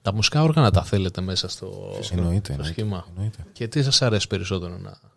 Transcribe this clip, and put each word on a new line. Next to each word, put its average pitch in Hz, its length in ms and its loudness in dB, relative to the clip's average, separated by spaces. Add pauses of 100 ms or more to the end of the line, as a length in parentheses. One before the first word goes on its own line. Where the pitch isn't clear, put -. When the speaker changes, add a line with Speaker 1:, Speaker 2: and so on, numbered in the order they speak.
Speaker 1:
Τα 98 120 -2
μουσικά 127 300 2
όργανα 151 280 6
τα 95 120 4
θέλετε 92 380 0
μέσα 92 280 -4
στο, - 180 -10
Speaker 2:
Εννοείται, 98 360 -10
Speaker 1:
στο 92 120 -4
Speaker 2:
εννοείται, 87 480 0
Speaker 1:
σχήμα. 92 460 -4
Speaker 2:
εννοείται. 98 280 -6 (160)
Speaker 1:
Και 117 140 -6
τι 143 160 0
σας 135 180 4
αρέσει 110 260 2
περισσότερο 92 500 -4
να 95 200 -14 (200)